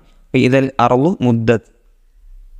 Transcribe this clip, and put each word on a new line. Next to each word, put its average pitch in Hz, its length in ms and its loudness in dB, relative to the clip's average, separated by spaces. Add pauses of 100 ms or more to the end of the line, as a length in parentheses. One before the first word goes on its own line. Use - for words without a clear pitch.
(340)
വഇദൽ 131 360 2 (100)
അർളു 123 300 2 (100)
മുദ്ദത്ത്. 117 520 0 (880)